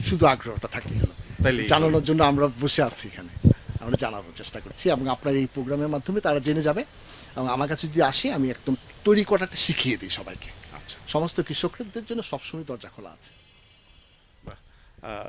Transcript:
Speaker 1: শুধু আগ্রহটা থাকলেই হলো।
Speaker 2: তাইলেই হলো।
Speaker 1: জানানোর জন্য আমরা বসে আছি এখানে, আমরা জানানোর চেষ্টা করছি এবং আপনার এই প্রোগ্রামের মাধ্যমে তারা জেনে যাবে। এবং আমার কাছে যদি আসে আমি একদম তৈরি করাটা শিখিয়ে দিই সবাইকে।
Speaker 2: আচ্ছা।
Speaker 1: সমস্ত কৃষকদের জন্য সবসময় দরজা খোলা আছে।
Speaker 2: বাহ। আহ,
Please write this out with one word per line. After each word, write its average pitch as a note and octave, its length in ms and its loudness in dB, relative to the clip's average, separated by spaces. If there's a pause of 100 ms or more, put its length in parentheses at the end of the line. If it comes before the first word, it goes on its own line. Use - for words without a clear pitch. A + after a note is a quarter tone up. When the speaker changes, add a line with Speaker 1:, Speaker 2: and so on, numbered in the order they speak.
Speaker 1:
শুধু E3 180 6
আগ্রহটা A#2+ 420 2
থাকলেই - 300 -4
হলো। - 460 0
Speaker 2:
তাইলেই B2+ 160 4
হলো। G#2+ 80 0
Speaker 1:
জানানোর D#3 360 6
জন্য D#3 180 4
আমরা C#3+ 260 6 (120)
বসে C#3+ 220 2
আছি A#2 260 -2
এখানে, F2+ 420 2 (300)
আমরা A#2 180 -6
জানানোর G#2 360 -6
চেষ্টা G#2+ 260 -10
করছি G#2 300 -2
এবং C3+ 180 0
আপনার C#3 260 0
এই C3+ 200 2
প্রোগ্রামের C#3+ 340 -2
মাধ্যমে D3+ 320 -2
তারা D3 180 0
জেনে D3+ 240 0
যাবে। D3+ 220 0 (520)
এবং B2+ 120 -2
আমার C3 200 0
কাছে D#3 180 -2
যদি D#3+ 160 2
আসে D3+ 300 2
আমি C3+ 180 0
একদম C3 240 -2 (300)
তৈরি G#3 200 6
করাটা F#3 320 0
শিখিয়ে C3 400 0
দিই F#2+ 120 -10
সবাইকে। F#2 420 -10 (220)
Speaker 2:
আচ্ছা। - 260 -16 (100)
Speaker 1:
সমস্ত E3 320 0
কৃষকদের F#3+ 640 -6
জন্য A3+ 180 -6
সবসময় D#3+ 420 -10
দরজা B2+ 240 -10
খোলা F#2+ 220 -16
আছে। - 200 -20 (1120)
Speaker 2:
বাহ। G#2 100 -14 (500)
আহ, G#2+ 240 -10